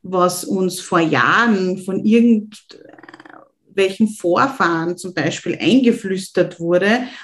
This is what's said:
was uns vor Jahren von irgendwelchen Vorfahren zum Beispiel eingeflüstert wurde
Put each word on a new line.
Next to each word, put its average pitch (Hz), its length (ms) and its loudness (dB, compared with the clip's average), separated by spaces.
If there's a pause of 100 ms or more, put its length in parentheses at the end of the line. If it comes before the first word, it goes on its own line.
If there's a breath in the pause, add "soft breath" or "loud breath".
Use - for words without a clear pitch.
was 180 420 0
uns 185 340 -2
vor 175 220 0
Jahren 185 800 2
von 196 260 -6
irgendwelchen - 2000 -2
Vorfahren 175 880 -2
zum 180 160 -12
Beispiel 165 460 -4
eingeflüstert 190 1040 0
wurde 180 380 2 (240 loud breath)